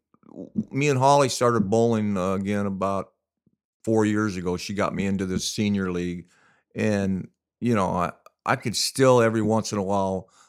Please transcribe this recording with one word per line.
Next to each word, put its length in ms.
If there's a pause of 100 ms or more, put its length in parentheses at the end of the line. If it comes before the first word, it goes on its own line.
(720)
me 180
and 100
Holly 280
started 420
bowling, 480
uh, 160
again 320
about 460 (720)
four 220
years 320
ago. 200
She 160
got 200
me 120
into 200
this 240
senior 420
league. 360 (480)
And, 520 (320)
you 160
know, 140
I, 220 (340)
I 100
could 200
still 460
every 200
once 300
in 60
a 60
while 460 (200)